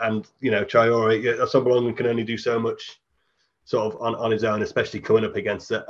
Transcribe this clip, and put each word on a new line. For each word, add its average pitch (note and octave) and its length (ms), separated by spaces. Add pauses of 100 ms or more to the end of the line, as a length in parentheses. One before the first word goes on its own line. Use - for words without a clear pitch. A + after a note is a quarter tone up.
and, A2 260 (120)
you B2+ 120
know, G#2 120
Traore, A2+ 580
yeah, A#2+ 120
Asombalonga B2 640
can A#2+ 120
only A#2 160
do A2 140
so A#2 220
much - 400 (680)
sort G#2+ 280
of - 80
on, A#2 140
on A2+ 160
his G#2+ 140
own, G#2+ 160
especially G#2+ 400
coming A2 240
up G#2+ 100
against G2+ 360
a, A2 180